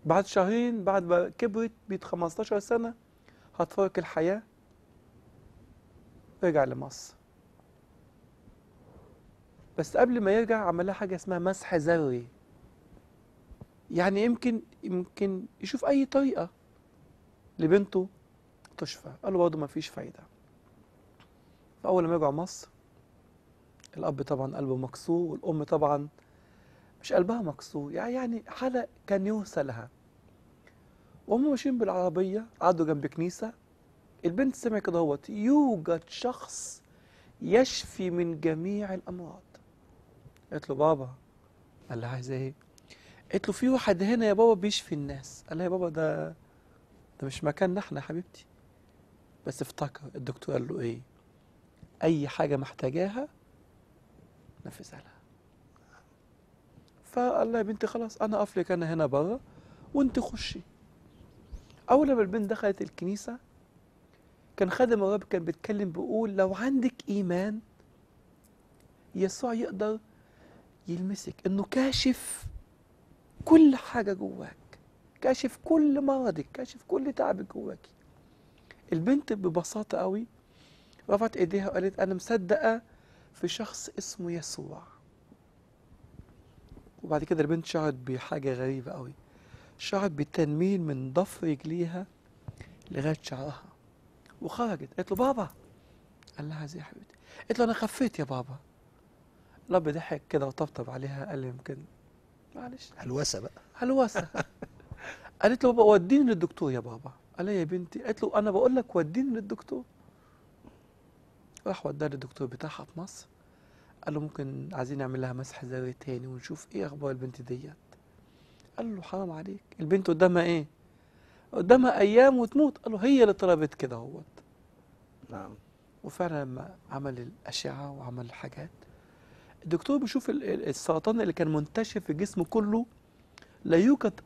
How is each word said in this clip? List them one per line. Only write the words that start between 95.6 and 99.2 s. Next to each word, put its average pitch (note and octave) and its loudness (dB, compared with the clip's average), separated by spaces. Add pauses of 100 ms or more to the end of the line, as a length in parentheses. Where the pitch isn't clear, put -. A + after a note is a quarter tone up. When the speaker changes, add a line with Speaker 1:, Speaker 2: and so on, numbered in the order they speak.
Speaker 1:
قال D3 -8
لها: D#3 -8
"إزاي D#3 -12
يا D3+ -14
حبيبتي؟". - -20 (320)
قالت A#3 -2
له: A#3 6
"أنا A3+ 0
خفيت - 0
يا D#3 0
بابا". C3 -6 (1120)